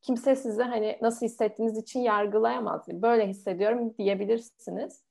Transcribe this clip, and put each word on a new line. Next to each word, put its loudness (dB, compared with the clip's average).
kimse 2
sizi -4
hani -2
nasıl 0
hissettiğiniz -2
için -6
yargılayamaz. 0
"Böyle 2
hissediyorum." -2
diyebilirsiniz. -2